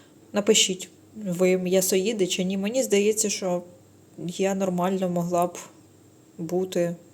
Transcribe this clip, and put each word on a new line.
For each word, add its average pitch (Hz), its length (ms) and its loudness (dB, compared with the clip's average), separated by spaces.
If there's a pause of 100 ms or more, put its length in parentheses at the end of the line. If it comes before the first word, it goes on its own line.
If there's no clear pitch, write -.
(340)
Напишіть, 202 560 2 (260)
ви 185 420 2
м'ясоїди 185 680 2
чи 185 160 -2
ні. 190 140 -2
Мені 226 260 0
здається, 208 460 2
що 180 320 -2 (560)
я 190 380 -2
нормально 185 540 0
могла 175 380 0
б 175 100 -8 (800)
бути 175 580 -2 (180)